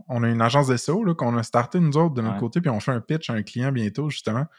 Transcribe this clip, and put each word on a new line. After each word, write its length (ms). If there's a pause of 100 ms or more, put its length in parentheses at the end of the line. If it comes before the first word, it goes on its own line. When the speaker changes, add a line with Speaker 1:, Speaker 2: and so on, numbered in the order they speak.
Speaker 1:
on 140
a 60
une 120
agence 300
S 180
E 40
O, 120
là, 100
qu'on 220
a 60
startée, 380
nous 180
autres, 160
de 80
notre 140
Speaker 2:
Ouais. 40
Speaker 1:
côté, 220
puis 80
on 100
fait 120
un 100
pitch 260
à 60
un 80
client 300
bientôt, 360
justement. 380 (120)